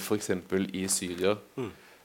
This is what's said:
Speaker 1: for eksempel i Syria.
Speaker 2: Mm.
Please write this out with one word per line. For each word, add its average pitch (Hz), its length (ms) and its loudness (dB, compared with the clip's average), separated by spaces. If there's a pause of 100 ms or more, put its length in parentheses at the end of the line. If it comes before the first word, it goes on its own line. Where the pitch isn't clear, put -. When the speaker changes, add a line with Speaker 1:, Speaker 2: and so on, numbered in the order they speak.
Speaker 1:
for 107 160 0
eksempel 98 560 0
i 95 160 0
Syria. 92 480 0 (160)
Speaker 2:
Mm. 120 180 -6 (340)